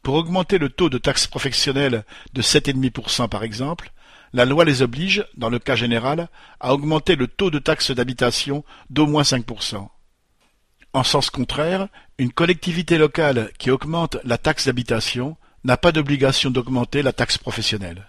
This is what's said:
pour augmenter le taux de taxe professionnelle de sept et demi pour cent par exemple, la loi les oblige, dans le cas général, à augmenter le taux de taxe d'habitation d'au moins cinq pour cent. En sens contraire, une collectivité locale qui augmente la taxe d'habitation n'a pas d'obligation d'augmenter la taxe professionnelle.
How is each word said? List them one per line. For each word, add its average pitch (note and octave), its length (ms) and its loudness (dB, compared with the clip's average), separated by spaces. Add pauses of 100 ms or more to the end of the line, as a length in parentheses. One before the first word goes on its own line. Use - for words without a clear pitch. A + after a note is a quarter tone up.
pour C3+ 120 -2
augmenter F3 440 0
le C#3+ 100 2
taux F3 200 0
de B2+ 100 0
taxe - 280 0
professionnelle C3+ 800 -2 (280)
de A#2+ 80 -4
sept - 280 2
et C#3 40 0
demi C3 180 0
pour - 200 -8
cent B2 180 0
par G2+ 140 -6
exemple, A#2+ 500 -8 (400)
la B2 120 6
loi D3 200 2
les C3+ 180 2
oblige, F#3 440 -2 (100)
dans A#2 140 -4
le A#2+ 80 -2
cas C3 160 -2
général, A#2+ 540 -2 (320)
à B2+ 140 0
augmenter D3+ 420 2
le B2+ 100 0
taux F#3+ 240 -2
de D3 80 -2
taxe D3+ 320 0
d'habitation B2+ 760 -2 (240)
d'au D3 180 4
moins D3 180 2
cinq B2 200 0
pour A2+ 200 -8
cent. G2 260 -8 (1000)
En C3 100 0
sens C#3+ 260 0
contraire, E3+ 600 -2 (300)
une B2 140 -2
collectivité E3+ 680 2
locale C#3+ 600 4
qui A#2+ 120 0
augmente D#3 520 0
la A#2+ 160 0
taxe - 280 0
d'habitation B2 680 -2 (280)
n'a B2+ 120 4
pas F3 160 4
d'obligation C#3 580 2
d'augmenter B2+ 520 0
la B2+ 100 2
taxe - 240 0
professionnelle. G2 720 -6